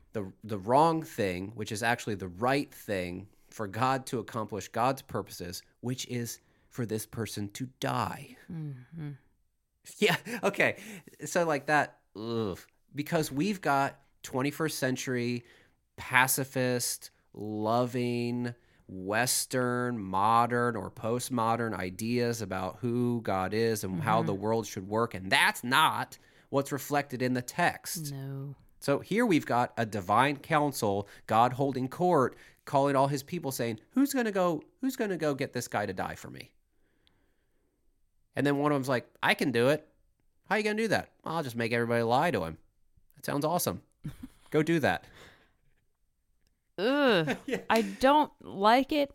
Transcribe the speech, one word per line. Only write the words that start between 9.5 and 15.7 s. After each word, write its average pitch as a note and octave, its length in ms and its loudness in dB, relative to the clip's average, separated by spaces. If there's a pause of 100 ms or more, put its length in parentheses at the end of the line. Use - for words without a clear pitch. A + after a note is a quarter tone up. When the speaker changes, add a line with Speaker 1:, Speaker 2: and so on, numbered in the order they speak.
Speaker 1:
Yeah, E3+ 180 2 (140)
<laughs> A#3 140 -8
okay. D#3+ 320 2 (500)
So, F3 180 0
like, D3 220 0
that, D3 320 2 (180)
ugh. A2 440 -4 (340)
Because D3+ 380 -2
we've F3+ 300 -2
got C#3 380 2 (220)
twenty-first C#3+ 560 -2
century B2 640 -2 (540)